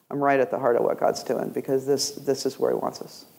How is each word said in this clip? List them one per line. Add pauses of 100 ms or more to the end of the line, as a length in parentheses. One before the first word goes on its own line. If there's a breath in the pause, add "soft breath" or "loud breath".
(100 loud breath)
I'm
right
at
the
heart
of
what
God's
doing
because
this,
this
is
where
he
wants
us, (120)